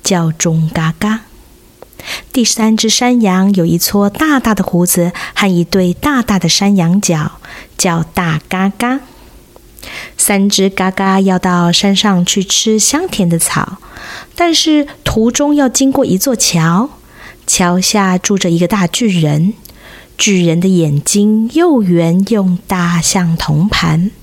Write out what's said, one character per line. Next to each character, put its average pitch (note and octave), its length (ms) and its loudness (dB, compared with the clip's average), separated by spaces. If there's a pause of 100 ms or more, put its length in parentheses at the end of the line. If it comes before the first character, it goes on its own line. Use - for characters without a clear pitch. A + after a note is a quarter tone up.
叫 E3+ 300 0
中 D#3+ 420 -2
嘎 E3 240 -2
嘎。 A3 240 -4 (1080)
第 A#3+ 140 0
三 A3 320 0
只 A3 120 0
山 B3 320 2
羊 F#3+ 320 2
有 F3+ 120 2
一 E3+ 120 2
撮 G3+ 320 0
大 D4 300 0
大 A3 160 0
的 F#3+ 80 -2
胡 F3 220 0
子 F3 260 0 (240)
和 G3 180 0
一 F3 120 2
对 F3+ 280 0
大 C#4 280 -2
大 G3+ 180 0
的 E3+ 80 -2
山 G3+ 300 2
羊 F3+ 240 2
角， D#3 320 -2 (440)
叫 E3 260 0 (100)
大 D#3+ 340 -2
嘎 F#3+ 220 0
嘎。 B3 320 -4 (1160)
三 G3+ 300 2
只 G3 220 2
嘎 F#3+ 200 -2
嘎 F#3+ 300 0
要 F#3+ 180 2
到 F3 360 0
山 G3 200 2
上 F#3 320 2
去 - 160 -2
吃 A3 380 0
香 D4+ 260 -2
甜 G3+ 220 -2
的 E3+ 100 0
草， - 420 -4 (540)
但 E4+ 220 0
是 D4+ 320 2 (160)
途 A3 260 0
中 D4 240 0
要 C#4+ 140 2
经 C4+ 240 0
过 C4+ 140 0
一 F#3 120 0
座 B3+ 160 0
桥， F3 580 0 (540)
桥 F3+ 360 0
下 F#3+ 360 0
住 G3 200 -2
着 F3+ 120 -2
一 E3+ 80 2
个 F3 80 2
大 F#3 220 0
巨 A3+ 220 -2 (100)
人。 D#3 340 2 (640)
巨 F#3 280 2
人 E3+ 160 2
的 F#3+ 80 2
眼 D#3 340 2
睛 G#3+ 500 0
又 D#4 300 2
圆 F3 460 2
又 F#3+ 360 0
大， F3 360 -2
像 E3 360 0
铜 D#3 320 0
盘 E3+ 420 0 (100)